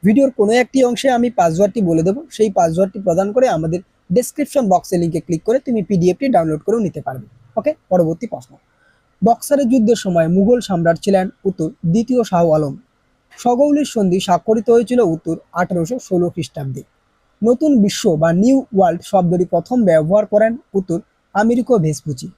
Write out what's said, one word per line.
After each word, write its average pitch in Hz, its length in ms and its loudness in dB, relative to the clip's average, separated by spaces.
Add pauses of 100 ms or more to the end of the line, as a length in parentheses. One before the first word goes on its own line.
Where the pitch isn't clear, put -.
ভিডিওর 254 340 2
কোনো 208 140 2 (120)
একটি 262 240 -2
অংশে 240 200 -2 (100)
আমি 240 100 0 (120)
পাসওয়ার্ডটি 190 500 0
বলে 160 180 2
দেবো, 208 120 -2 (160)
সেই 220 220 2
পাসওয়ার্ডটি 185 480 0
প্রদান 190 300 0
করে 254 120 4 (100)
আমাদের 165 240 -4 (340)
ডেসক্রিপশন 254 560 -2
বক্সে 180 260 0
লিঙ্কে 165 240 -2
ক্লিক 165 260 -4
করে 233 120 2
তুমি 233 200 -2 (100)
পিডিএফটি 180 360 0 (100)
ডাউনলোড 160 300 0
করেও 226 220 0
নিতে 147 200 -8
পারবে। 131 180 -10 (340)
ওকে, 202 120 -2 (200)
পরবর্তী 170 360 0
প্রশ্ন, - 240 -12 (680)
বক্সারের 240 500 0
যুদ্ধের 233 320 2
সময় 170 320 0
মুঘল 208 260 2
সম্রাট 170 440 -2
ছিলেন? 190 200 2 (180)
উত্তর 180 240 -4 (260)
দ্বিতীয় 233 300 0
শাহ 175 220 0 (100)
আলম। 151 180 -2 (640)
সগৌলির 285 560 0
সন্ধি 196 340 0
স্বাক্ষরিত 208 420 0
হয়েছিল? 240 300 2 (140)
উত্তর 160 220 -6 (180)
আঠারোশো 175 460 -4
ষোলো 175 300 -2
খ্রিস্টাব্দে। 135 520 -10 (600)
নতুন 247 300 2 (120)
বিশ্ব - 200 -2 (180)
বা 165 80 2 (120)
নিউ 262 160 4 (180)
ওয়ার্ল্ড 175 260 2 (100)
শব্দটি 180 340 0
প্রথম 180 320 -4 (120)
ব্যবহার 165 440 2
করেন? 220 180 2 (220)
উত্তর 185 240 -2 (380)
আমেরিকো 233 380 2 (120)
ভেসপুচি। 151 420 -6 (100)